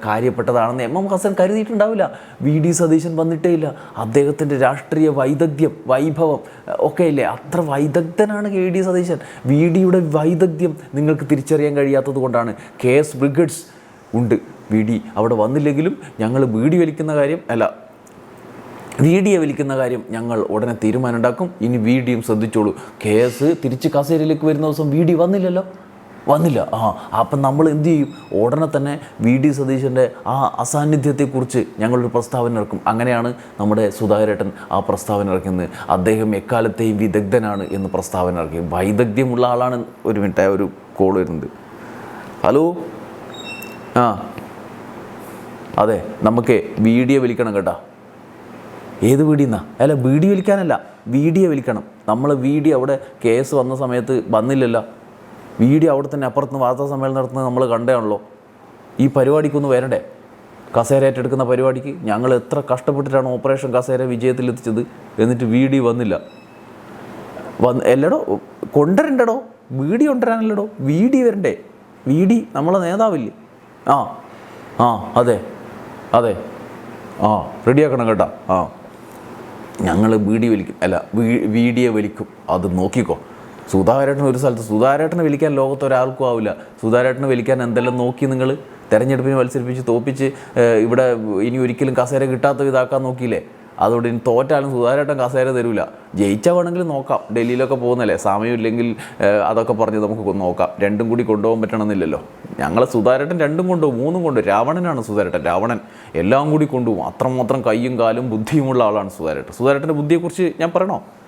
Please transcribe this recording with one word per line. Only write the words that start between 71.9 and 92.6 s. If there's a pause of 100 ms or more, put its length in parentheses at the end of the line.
വി
ഡി
നമ്മളെ
നേതാവില്ലേ? (540)
ആ, (640)
ആ,
അതെ, (720)
അതെ, (840)
ആ, (160)
റെഡിയാക്കണം
കേട്ടോ. (220)
ആ, (1120)
ഞങ്ങൾ
വി
ഡി
വലിക്കും,
അല്ല, (480)
വി
ഡി
വലിക്കും, (220)
അത്
നോക്കിക്കോ. (520)
സുധാകരേട്ടൻ
ഒരു
സ്ഥലത്ത്,
സുധാകരേട്ടനെ
വലിക്കാൻ
ലോകത്ത്
ഒരാൾക്കും
ആവില്ല. (260)
സുധാകരേട്ടനെ
വലിക്കാൻ
എന്തെല്ലാം
നോക്കി
നിങ്ങൾ, (360)
തെരഞ്ഞെടുപ്പിന്
മത്സരിപ്പിച്ച്
തോപ്പിച്ച്, (260)
ഏഹ്,
ഇവിടെ (260)
ഇനി
ഒരിക്കലും
കസേര
കിട്ടാത്ത